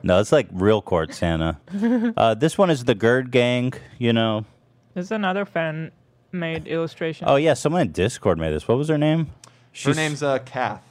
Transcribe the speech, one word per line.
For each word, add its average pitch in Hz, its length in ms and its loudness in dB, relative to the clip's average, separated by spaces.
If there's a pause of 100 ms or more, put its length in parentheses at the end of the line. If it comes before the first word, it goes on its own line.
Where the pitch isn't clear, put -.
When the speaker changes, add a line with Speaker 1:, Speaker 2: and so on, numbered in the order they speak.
Speaker 1:
No, 90 160 4
it's 107 120 0
like 135 200 4
real 101 300 2
court 80 320 -2
Santa. 82 460 -2 (120)
Speaker 2:
<laughs> 226 460 0
Speaker 1:
Uh, 113 160 4
this 135 240 0
one 190 140 4
is 123 140 -2
the 123 100 2
Gerd 120 340 2
Gang, 123 420 2 (280)
you 120 140 2
know. 110 320 0 (500)
Speaker 2:
There's 180 160 -8
another 202 340 -2
fan 160 460 -6 (400)
made 165 340 -6
illustration. 165 640 -6
Speaker 1:
Oh, 139 60 6
yeah, 147 180 4
someone 156 300 0
in 92 80 -2
Discord 90 480 0
made 80 120 -2
this. 76 160 -4
What 120 120 2
was 151 100 -2
her 156 80 2
name? 156 280 2
Speaker 3:
Her - 260 -20 (220)
Speaker 1:
She's 143 220 0
Speaker 3:
name's, 151 280 -2
uh, 139 160 0
Kath. 120 520 -6